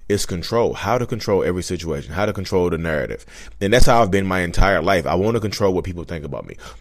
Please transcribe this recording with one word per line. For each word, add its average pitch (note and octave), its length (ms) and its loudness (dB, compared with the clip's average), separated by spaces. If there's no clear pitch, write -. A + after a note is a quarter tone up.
it's G2+ 160 0
control. G2 480 -2
How G#2 240 -2
to A#2+ 100 -2
control G#2 360 0
every F2+ 200 -2
situation. D#2+ 480 -6
How F#2+ 140 -2
to G#2 80 -2
control F#2 360 -2
the E2 80 -2
narrative. D2 480 -4
And G2+ 100 0
that's A#2+ 140 8
how A#2 160 6
I've G2 100 4
been G2 160 2
my F#2 140 0
entire F2 400 4
life. F2 260 2
I D#2 80 0
wanna A2 240 0
control G2 340 0
what E2+ 120 -2
people F2 180 -8
think D#2+ 220 -10
about A1+ 200 -10
me. G1+ 120 -16